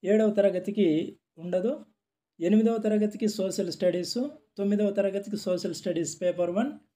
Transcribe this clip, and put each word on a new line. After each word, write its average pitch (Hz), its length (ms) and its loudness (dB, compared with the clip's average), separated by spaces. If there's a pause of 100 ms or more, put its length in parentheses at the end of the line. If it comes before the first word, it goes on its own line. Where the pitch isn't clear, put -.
ఏడవ 214 340 4
తరగతికి 196 520 2 (540)
ఉండదు. 180 300 -2 (640)
ఎనిమిదవ 220 460 4
తరగతికి 214 500 0
సోషల్ 185 400 -4
స్టడీస్, 180 440 -2 (380)
తొమ్మిదవ 202 400 0
తరగతికి 202 460 -2
సోషల్ 180 360 -2
స్టడీస్ 170 420 -4
పేపర్ 175 340 -2
వన్ 247 160 0 (240)